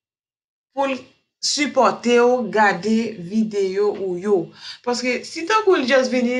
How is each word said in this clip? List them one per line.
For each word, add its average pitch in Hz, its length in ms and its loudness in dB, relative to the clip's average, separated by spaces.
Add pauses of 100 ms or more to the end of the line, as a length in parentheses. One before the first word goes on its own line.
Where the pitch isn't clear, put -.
(720)
pou 269 160 -2
l 269 80 -2 (480)
sipòte 240 800 2
ou 247 320 2
gade 214 640 0
videyo 202 760 -2
ou 185 300 -6
yo. 202 160 2 (480)
Paske 240 420 -2
si 320 220 -10
tankou 427 260 4
l 269 140 0
jis 262 240 2
vini, 247 260 0